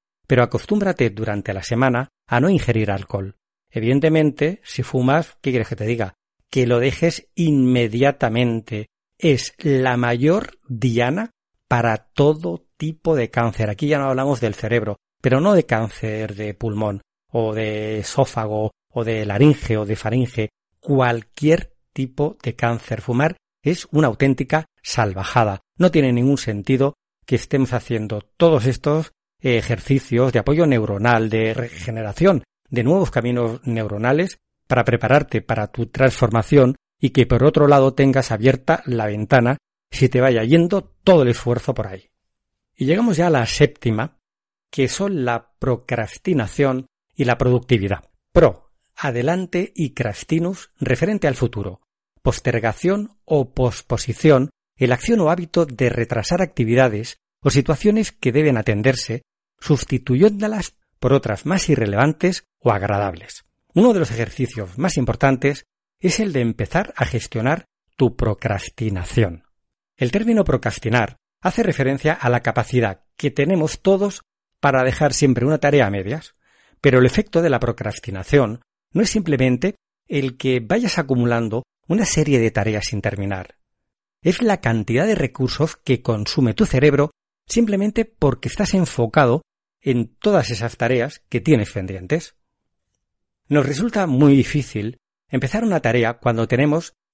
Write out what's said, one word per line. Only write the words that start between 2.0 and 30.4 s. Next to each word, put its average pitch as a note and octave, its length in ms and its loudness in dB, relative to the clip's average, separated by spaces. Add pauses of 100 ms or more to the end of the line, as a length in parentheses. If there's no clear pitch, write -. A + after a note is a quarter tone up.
a B2 140 0
no D3+ 80 2
ingerir A2+ 420 0
alcohol. G2 460 -8 (340)
Evidentemente, D3+ 960 0
si - 180 -8
fumas, C3+ 600 0
¿qué C#3 80 -4
quieres A#2+ 180 -2
que A2 80 -8
te G#2+ 80 -8
diga? A2 300 -4 (340)
Que B2+ 180 0
lo A#2+ 120 2
dejes C#3 560 -2
inmediatamente. B2 1500 0 (320)
Es D3 400 0
la C3 380 0
mayor B2 680 0
diana B2 640 -2 (380)
para A#2 300 0
todo D#3 680 -2 (120)
tipo D#3+ 360 -4
de A#2+ 160 -2
cáncer. A2+ 380 -2
Aquí G#2+ 200 -4
ya D3+ 100 0
no C#3 80 -2
hablamos C3+ 340 -2
del A2 140 -2
cerebro, G#2+ 420 -4 (240)
pero C3 200 2
no G3 120 4
de F3 140 4
cáncer A2 680 -4
de G#2 200 -8
pulmón, G#2 480 -4 (280)
o A2+ 220 -2
de G#2+ 460 -4
esófago, G#2+ 720 -2 (200)
o A#2 140 -6
de A2 220 -4
laringe, A#2 500 2
o G#2+ 80 -2
de G#2+ 120 -4
faringe. A#2 520 -4 (320)
Cualquier C3+ 920 0 (180)
tipo C3+ 500 -4
de A#2 140 -6
cáncer. A#2 460 -4
Fumar C#3 340 0 (260)
es E3+ 280 -4
una D3+ 180 2
auténtica C3+ 560 0 (180)
salvajada. G2+ 800 -2 (160)
No F3+ 140 2
tiene C#3 220 2
ningún C3 260 2
sentido B2+ 560 -2 (320)
que B2+ 100 0
estemos C3 380 -2
haciendo G#2+ 480 -6 (160)
todos D#3+ 280 4
estos D3 460 -2 (300)
ejercicios B2 880 0
de A#2+ 60 2
apoyo D3+ 280 2